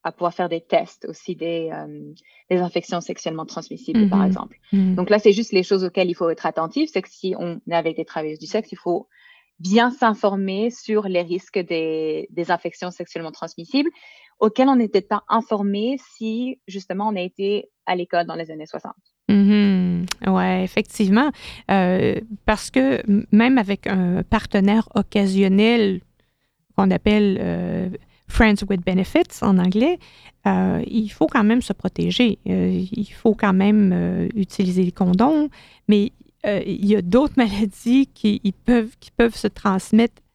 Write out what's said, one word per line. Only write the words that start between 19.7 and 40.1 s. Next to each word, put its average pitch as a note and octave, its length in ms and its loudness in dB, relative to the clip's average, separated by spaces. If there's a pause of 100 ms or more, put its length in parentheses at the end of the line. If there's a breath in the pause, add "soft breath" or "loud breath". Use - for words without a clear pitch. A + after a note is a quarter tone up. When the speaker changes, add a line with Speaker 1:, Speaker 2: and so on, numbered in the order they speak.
Speaker 2:
Ouais, F#3 380 0
effectivement. G#3+ 680 0 (400 loud breath)
Euh, F#3 440 2 (320)
parce - 240 -4
que C4 360 0
m-, G#3 260 2
même B3 260 4
avec G3 280 -2
un F#3 360 0
partenaire G#3 720 2
occasionnel G3 1040 2 (720)
qu'on G3 160 2
appelle, G3+ 520 2
euh, F3+ 480 -4 (380)
Friends G#3+ 400 2
with G3 180 -2
Benefits F#3+ 560 0
en F#3+ 160 4
anglais, G#3+ 400 2 (480 soft breath)
euh, F#3 400 0
il G#3+ 240 -2
faut - 160 0
quand B3+ 180 2
même A3+ 160 4
se C4 140 -6
protéger. F3+ 640 0 (100)
Euh, F#3 340 0 (100)
il G3+ 200 -6
faut A3 220 0
quand G3+ 180 0
même, G3 400 4
euh, F3 420 -2
utiliser F#3 500 -2
les F3+ 80 -2
condoms, C4 580 2 (380 soft breath)
mais, G#3 240 2 (340)
euh, G3+ 180 -2
il G3+ 220 -4
y G#3 100 4
a G3 60 0
d'autres A3+ 340 2
<laughs> - 0 -
maladies A3+ 720 0
qui, - 380 -2
ils G3 80 0
peuvent, A#3 480 0
qui - 100 -20
peuvent A#3 260 2
se - 120 -4
transmettre G#3+ 760 0 (120)